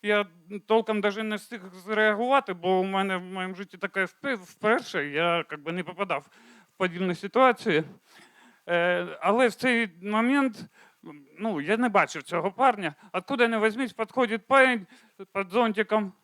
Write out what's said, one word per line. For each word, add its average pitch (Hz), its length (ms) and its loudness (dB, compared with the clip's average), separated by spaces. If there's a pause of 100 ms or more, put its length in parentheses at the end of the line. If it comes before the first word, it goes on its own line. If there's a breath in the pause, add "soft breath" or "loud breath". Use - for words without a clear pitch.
Я 208 240 0 (400)
толком 220 340 0
даже 202 220 -2
не 214 140 -6
встиг - 240 -12 (260)
зреагувати, 214 680 2
бо 185 260 2
у 185 40 0
мене 190 320 -2
в 180 60 -6
моєму 185 320 -8
житті 190 220 -16
таке 190 280 -4
впе-, 262 300 -6
вперше, 185 720 -2
я, 165 400 0
как 151 120 -12
би, 156 120 -8
не 180 100 -4
попадав 170 440 -6 (480 loud breath)
в - 20 -20
подібні 180 380 -2
ситуації. 208 720 2 (840 soft breath)
Е, 175 380 0 (140)
але 226 280 4
в 196 60 -2
цей 233 340 0 (140)
момент, 226 640 0 (760 soft breath)
ну, 196 220 -2
я 170 160 0
не 247 120 2
бачив 165 340 2
цього 175 280 -2
парня. 202 440 0 (180 loud breath)
Откуда 233 360 0
не 226 100 0
візьмись, 220 340 0
підходить - 540 -2
парень 254 400 4 (460 soft breath)
під 196 180 -4
зонтиком 214 600 0 (120)